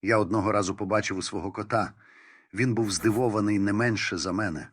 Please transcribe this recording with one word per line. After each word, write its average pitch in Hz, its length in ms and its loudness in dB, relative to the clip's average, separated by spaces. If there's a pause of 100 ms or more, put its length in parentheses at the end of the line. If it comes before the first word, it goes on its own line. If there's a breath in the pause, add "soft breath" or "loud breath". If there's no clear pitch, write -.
Я 110 160 4
одного 104 340 2
разу 98 240 0
побачив 101 420 -2
у 92 40 -4
свого 92 300 -6
кота. 107 420 -4 (600 loud breath)
Він 120 200 0
був 110 180 0
здивований 107 680 2
не 101 140 2
менше 107 440 0
за 90 140 -2
мене. 92 420 -4